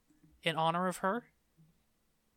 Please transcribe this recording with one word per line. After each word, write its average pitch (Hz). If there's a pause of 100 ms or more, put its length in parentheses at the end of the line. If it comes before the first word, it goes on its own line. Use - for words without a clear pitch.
(420)
in 165
honor 165
of 180
her. 208 (1120)